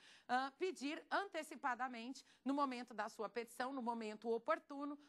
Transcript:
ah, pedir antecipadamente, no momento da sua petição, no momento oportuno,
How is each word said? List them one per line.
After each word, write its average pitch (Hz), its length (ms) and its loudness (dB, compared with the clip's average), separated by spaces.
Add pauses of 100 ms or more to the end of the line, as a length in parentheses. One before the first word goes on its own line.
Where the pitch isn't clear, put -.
(280)
ah, 262 300 2
pedir 320 540 -2
antecipadamente, 262 1120 -2 (200)
no 262 80 4
momento 254 400 2
da 214 160 -2
sua 208 180 -2
petição, 247 460 -2
no 269 80 -2
momento 226 480 -2
oportuno, 285 680 2 (120)